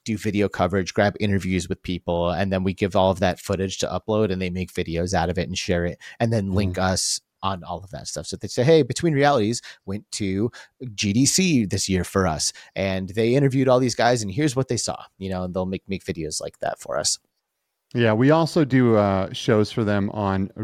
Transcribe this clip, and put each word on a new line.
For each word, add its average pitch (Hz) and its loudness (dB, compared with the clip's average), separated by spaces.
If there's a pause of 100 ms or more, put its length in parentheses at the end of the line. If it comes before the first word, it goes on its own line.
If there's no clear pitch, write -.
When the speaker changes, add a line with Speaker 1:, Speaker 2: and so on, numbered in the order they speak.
Speaker 1:
do 110 -2
video 101 0
coverage, 90 -2
grab 104 2
interviews 92 0
with 92 -6
people, 87 -2
and 92 -2
then 92 0
we 95 0
give 95 0
all 95 6
of 90 -2
that 90 2
footage 95 -4
to - -4
Upload, 107 0
and 92 -4
they 92 -2
make 90 -4
videos 85 -4
out 85 0
of 85 -4
it 87 0
and 92 -8
share 87 -2
it, 87 -6 (200)
and 117 0
then 101 0
link 92 0
Speaker 2:
Mm-hmm. 92 0
Speaker 1:
us - -2 (200)
on 95 -4
all 85 -10
of 95 -20
that 67 -14
stuff. - -10
So - -10
they 95 -10
say, - 0
"Hey, 160 8
Between 147 -2
Realities 135 2 (220)
went 98 -10
to 101 -2 (440)
G 101 0
D 123 4
C 156 2
this 95 -4
year 92 0
for 92 0
us, 78 -2 (220)
and 95 -4
they 113 2
interviewed 135 2
all 127 6
these 127 0
guys, 120 2
and 98 -6
here's 139 0
what 131 0
they 120 -2
saw," - -4 (180)
you 95 -6
know, 92 -4
and 90 -6
they'll 92 -2
make, 95 -6
make 95 -6
videos 80 -6
like - -10
that - -6
for - -6
us. - -2 (720)
Speaker 2:
Yeah, 117 4
we 127 4
also 160 4
do, 123 4
uh, 98 2
shows 107 2
for 120 -2
them 101 0
on, 98 -2 (140)